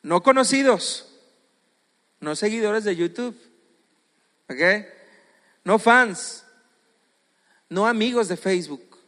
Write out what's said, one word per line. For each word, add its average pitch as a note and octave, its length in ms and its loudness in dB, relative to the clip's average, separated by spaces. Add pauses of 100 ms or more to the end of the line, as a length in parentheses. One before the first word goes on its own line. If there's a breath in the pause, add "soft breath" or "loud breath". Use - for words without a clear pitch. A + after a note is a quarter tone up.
No F3 220 -2
conocidos, C4 880 0 (1040)
no D3+ 160 -8
seguidores G#3+ 480 -2
de G3+ 120 -2
YouTube, F3 420 -4 (1120)
¿ok? F3+ 380 0 (760 soft breath)
No G3 140 2
fans, A#3 680 2 (1300)
no F#3+ 160 -2
amigos A#3 420 0
de F3 100 -6
Facebook E3+ 720 -6